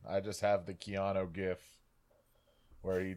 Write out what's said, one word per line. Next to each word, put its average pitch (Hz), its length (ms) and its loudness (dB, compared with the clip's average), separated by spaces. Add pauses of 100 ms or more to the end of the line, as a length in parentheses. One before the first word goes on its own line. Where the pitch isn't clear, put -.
I 98 120 2
just 98 200 -4
have 101 240 4
the 95 100 -8
Keanu 98 560 0
gif 92 300 0 (1200)
where 92 200 0
he, 95 160 -2